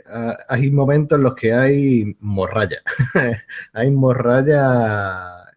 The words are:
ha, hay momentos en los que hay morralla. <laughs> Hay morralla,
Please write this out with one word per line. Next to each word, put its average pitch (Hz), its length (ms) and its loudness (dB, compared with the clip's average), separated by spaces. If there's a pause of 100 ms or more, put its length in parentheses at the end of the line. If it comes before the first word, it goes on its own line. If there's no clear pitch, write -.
ha, 117 300 -8 (120)
hay 135 220 0
momentos 143 480 2
en 139 60 2
los 120 100 0
que 113 180 0
hay 131 680 2
morralla. 101 580 -2 (340)
<laughs> 120 600 -4
Hay 123 180 0
morralla, 120 1500 0 (160)